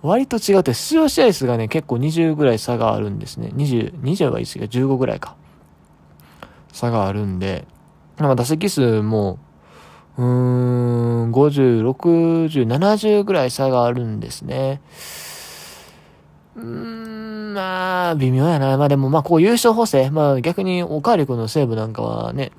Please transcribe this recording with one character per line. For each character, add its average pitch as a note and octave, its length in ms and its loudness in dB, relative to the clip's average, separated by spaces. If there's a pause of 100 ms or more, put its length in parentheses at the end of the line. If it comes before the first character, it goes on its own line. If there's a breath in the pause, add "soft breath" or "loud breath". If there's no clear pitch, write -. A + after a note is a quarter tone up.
割 A#3 240 2
と A#3+ 100 -4
違 G3+ 220 2
っ F3+ 40 6
て、 B2 120 -2
出 - 200 -4
場 D#4+ 140 4
試 D4 160 2
合 G#3+ 80 6
数 C3+ 140 -4
が A#2+ 100 0
ね、 A2+ 120 -2
結 D#3 200 -4
構 A#2+ 100 -2
二 C#3+ 120 0
十 D#3+ 240 2
ぐ D3+ 100 0
ら B2+ 80 6
い A2 60 0
差 A#2+ 180 -4
が A2+ 180 0
あ G#2+ 60 -2
る G#2 80 -4
ん G2+ 100 -6
で G#2 80 -10
す - 120 -14
ね。 A2+ 160 -8
二 C#3+ 120 0
十、 A#2+ 360 -2
二 D3 140 -2
十 C#3 100 2
は A#2+ 80 0
言 A2+ 80 -4
い A#2 40 -8
過 - 80 -12
ぎ - 60 -10
か、 G#2+ 80 -8
十 B2+ 180 0
五 C3+ 100 0
ぐ B2+ 100 0
ら - 80 -2
い - 60 -8
か。 - 160 -14 (1400 loud breath)
差 A#2+ 180 -4
が G#2+ 160 0
あ G2 60 -2
る G#2 140 -4
ん F#2 120 -4
で、 F#2+ 280 -6 (520)
ま D3 120 2
あ、 B2 60 2
打 A#2+ 80 0
席 D#3+ 240 -2
数 A#2+ 320 2
も、 G#2 380 0 (800 loud breath)
う - 20 -4
ー B2 40 0 (1000)
ん、 A#2 40 -2
五 C3+ 180 6
十、 C3 320 4
六 E3 720 2
十、 C3+ 160 0
七 F3+ 300 2
十 G#3 260 2
ぐ G3+ 100 -2
ら D3+ 120 2
い B2 80 -2
差 C3+ 180 0
が B2 140 4
あ A#2+ 80 2
る B2 120 -4
ん A2 140 -6
で A2 120 -10
す - 120 -14
ね。 C3+ 400 -4 (1700 loud breath)
う A3+ 40 -16
ー A#3 40 -14
ん、 A3 880 -12
ま F#3 560 -2
あ、 D#3+ 60 0
微 B2+ 160 0
妙 C3+ 160 2
や E3 100 2
な。 C3+ 180 2
ま D3 100 2
あ - 20 2
で C#3 80 2
も、 C3+ 140 0
ま D#3 100 4
あ、 - 20 2
こ E3+ 140 2
う、 D#3+ 60 6
優 G#3+ 100 6
勝 A#3 200 4
補 A3+ 140 2
正、 C3+ 240 2
ま D3 220 2
あ、 C3 80 0
逆 F3 240 -2
に F3+ 180 -2
お D#3 180 -6
か A#3 120 2
わ G#3 40 4
り D3+ 80 2
君 B2+ 140 -2
の A2+ 80 -4
西 C#3 200 0
武 A2+ 100 -2
な A2 100 -2
ん A2 60 -8
か A2 100 -8
は A2+ 300 -4
ね、 C3 260 -6